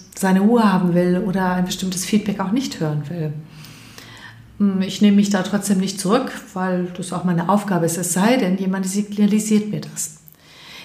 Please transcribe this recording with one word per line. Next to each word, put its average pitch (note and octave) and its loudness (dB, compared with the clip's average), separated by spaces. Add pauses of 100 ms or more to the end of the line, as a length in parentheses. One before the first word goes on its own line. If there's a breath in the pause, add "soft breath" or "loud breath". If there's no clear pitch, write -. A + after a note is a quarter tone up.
(140)
seine F#3+ 2
Ruhe G#3+ 4
haben F3+ 2
will F3+ 2
oder F#3 0
ein F3+ 0
bestimmtes F#3 -4
Feedback G#3 0
auch F#3 -4
nicht C4 -2
hören D3+ -2
will. D#3 -6 (1300 loud breath)
Hm, F#3+ 2
ich - -4
nehme G3+ 6
mich G3+ 4
da F#3 0
trotzdem G3 0
nicht F#3+ -2
zurück, A#3+ 0 (220)
weil F3+ -2 (100)
das F#3 -8
auch E3+ -4
meine E3+ 0
Aufgabe F#3+ 2
ist, E3 -2
es F3+ -4
sei A3 4
denn, F#3+ 0
jemand F#3+ -2
signalisiert G#3 0
mir D#3 -6
das. - -10 (680 loud breath)